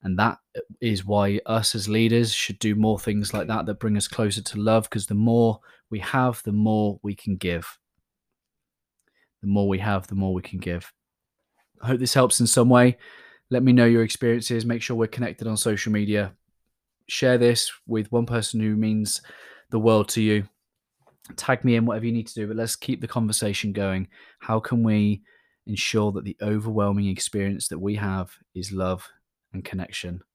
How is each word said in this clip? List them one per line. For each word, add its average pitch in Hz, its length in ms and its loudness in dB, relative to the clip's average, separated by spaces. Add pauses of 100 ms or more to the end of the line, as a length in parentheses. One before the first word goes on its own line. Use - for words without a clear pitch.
And 92 160 -2
that 110 180 2 (440)
is 104 240 -2
why 101 400 2
us 113 280 0
as 104 140 -6
leaders 113 460 2
should - 260 -6
do 107 160 0
more 107 240 2
things 104 340 -4
like 101 140 -4
that, 107 180 -4
that 101 140 -6
bring 107 160 0
us 101 120 -2
closer 104 340 -2
to - 180 -8
love, 110 300 2
'cause 101 180 -6
the 104 80 -2
more 117 460 4 (280)
we - 100 -8
have, 127 440 -2
the 107 80 -4
more 107 500 2
we 101 140 -6
can 95 220 -4
give. 87 420 -6 (1600)
The 101 60 -6
more 101 220 2
we 95 100 0
have, 101 280 -2
the 98 80 -10
more 95 180 0
we 90 80 -4
can - 180 -10
give. 87 340 -8 (880)
I 113 60 -6
hope 127 120 0
this 123 140 -2
helps 127 260 4
in 120 80 4
some 123 220 4
way. 123 280 6 (540)
Let 123 100 0
me 127 120 6
know 123 120 8
your 117 180 6
experiences. 117 640 -2
Make 117 160 -2
sure 120 140 -4
we're 113 120 0
connected 113 400 -6
on 110 80 -2
social 107 360 -2
media. 104 420 0 (760)
Share 127 300 2
this 120 340 2 (140)
with 110 260 -2
one 117 140 2
person 113 340 -2
who 110 160 0
means 107 460 0 (480)
the 113 80 -2
world 110 320 4
to 113 140 0
you. 104 260 2 (880)
Tag - 280 -2
me 123 120 4
in, 113 100 2
whatever 113 220 -4
you 113 40 -2
need 113 140 -4
to - 80 -18
do, 107 140 -6
but 107 80 -6
let's 113 200 -4
keep - 260 -6
the 113 60 -10
conversation 107 640 -2
going. 95 360 -2 (320)
How 110 200 -2
can 117 220 -2
we 104 400 2 (460)
ensure 104 460 -2
that 98 100 -6
the 101 180 -10
overwhelming 104 680 0
experience 98 600 -4
that 80 100 -8
we 98 180 -4
have 95 400 -4 (200)
is 95 160 -10
love 92 360 -4 (460)
and 92 100 -8
connection? 90 600 -10 (120)